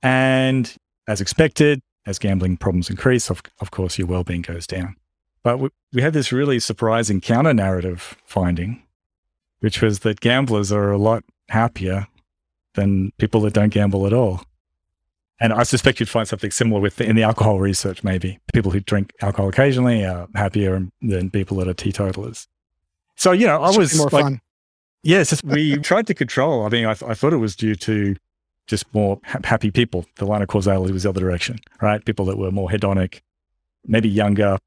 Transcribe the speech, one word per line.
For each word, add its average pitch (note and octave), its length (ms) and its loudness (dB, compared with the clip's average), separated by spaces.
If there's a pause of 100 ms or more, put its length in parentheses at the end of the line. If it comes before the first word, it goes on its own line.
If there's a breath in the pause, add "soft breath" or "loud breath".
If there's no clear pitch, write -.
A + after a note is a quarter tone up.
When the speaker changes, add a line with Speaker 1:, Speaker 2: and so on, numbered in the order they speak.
Speaker 1:
And C3 680 2 (360)
as G#2+ 120 -2
expected, D3 600 2 (260)
as G2 120 -8
gambling F#2 400 0
problems F2+ 320 -2
increase, A#2+ 400 0
of, F2+ 120 -6 (180)
of G2+ 100 -10
course, - 280 -6
your F#2 80 -2
well-being F2+ 360 -4
goes E2+ 240 -12
down. F#2 300 -8 (460)
But B2 160 0
we, C3+ 120 -4 (220)
we B2 100 0
had D#3 100 0
this D3 200 0
really C3 280 0
surprising A2 600 -2
counter-narrative F#2+ 1040 0
finding, F2+ 580 -2 (760)
which A2 200 -2
was G#2+ 200 0
that G#2+ 200 -2
gamblers A#2 520 0
are G2+ 200 0
a G2+ 60 0
lot A2 260 2 (240)
happier G2 580 -2 (680)
than G2 440 0
people A2 240 2
that G#2 120 -2
don't G#2 180 4
gamble G2 340 0
at G2+ 60 2
all. G#2+ 300 0 (1000)
And A2+ 120 2
I A2 120 2
suspect - 360 2
you'd A2+ 80 -2
find A2 200 -2
something G#2+ 220 -6
similar A2 300 0
with G2+ 160 -2
the, B2 80 -2
in G#2+ 120 2
the A2+ 60 4
alcohol G#2+ 360 2
research, F#2+ 460 -2
maybe. F#2+ 340 -4 (140)
People G2+ 180 2
who G2 100 0
drink G2 400 -2
alcohol G2 280 0
occasionally B2 560 2
are F2+ 300 -6
happier F#2+ 520 0 (160)
than F#2 280 -2
people G2 280 -4
that F#2 100 -2
are F2+ 60 -4
teetotalers. G2+ 720 -6 (720)
So, - 160 4
you G#3 140 4
know, D3+ 160 2
I E3+ 80 4
Speaker 2:
Should G3 60 4
be - 40 6
Speaker 1:
was D#3+ 180 2
Speaker 2:
more C#3+ 120 4
Speaker 1:
like, D3+ 140 4
Speaker 2:
fun. C3+ 160 -2 (640)
Speaker 1:
yes, E3 300 4
it's, D#3 100 -2
we C#3+ 340 0
<laughs> C#3+ 60 -4
tried G#3+ 240 0
to G3 80 -2
control. C3+ 500 -2
I G#2 40 -2
mean, A#2 180 0
I, A2 80 0
th-, - 160 -10
I A2+ 40 -2
thought C#3+ 180 0
it D#3+ 60 2
was A2 180 -2
due G#2+ 180 0
to G2+ 420 -2 (500)
just - 280 -4
more G2+ 300 0
ha-, - 200 -8
happy G#2+ 260 0
people. G2+ 360 -2 (100)
The - 80 -6
line G#2 160 -2
of G2 80 -2
causality F#2+ 440 0
was F#2 100 -4
the G2+ 80 0
other F#2 100 -4
direction, F#2 380 -4 (240)
right? G#2+ 220 0
People G#2 220 -4
that G2 120 -4
were G2 140 -4
more F#2+ 160 -4
hedonic, G2 520 -2 (640)
maybe A2 240 2
younger G2+ 480 2 (100)